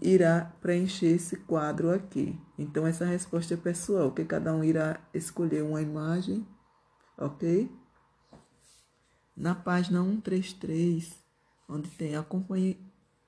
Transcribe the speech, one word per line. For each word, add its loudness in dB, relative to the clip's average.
irá 6
preencher 2
esse -2
quadro 0
aqui. -2
Então, -2
essa 0
resposta -2
é -2
pessoal, 0
que -4
cada -2
um 2
irá 2
escolher -2
uma -2
imagem, -2
ok? 0
Na -2
página 0
um 0
três -2
três, -2
onde -8
tem -6
acompanhe -4